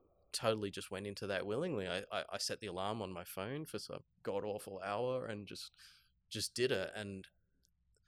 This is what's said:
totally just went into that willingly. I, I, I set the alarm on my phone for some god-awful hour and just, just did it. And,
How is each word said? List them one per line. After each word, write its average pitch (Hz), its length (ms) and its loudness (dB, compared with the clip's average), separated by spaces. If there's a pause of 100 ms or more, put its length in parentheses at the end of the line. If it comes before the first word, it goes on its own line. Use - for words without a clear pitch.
(320)
totally 110 400 4
just - 200 -6
went 98 160 -2
into 101 200 -2
that 95 180 4
willingly. 113 420 2
I, 90 120 2 (120)
I, 98 120 2 (100)
I 101 40 -2
set - 240 -2
the 107 60 -4
alarm 98 340 0
on 95 100 -2
my 87 120 -6
phone 127 420 -4
for 104 140 -4
some - 240 -8 (200)
god-awful 101 600 0
hour 120 420 2
and 104 220 -4
just, - 240 -10 (580)
just - 260 -2
did 123 160 4
it. 95 240 2
And, 101 320 -4 (800)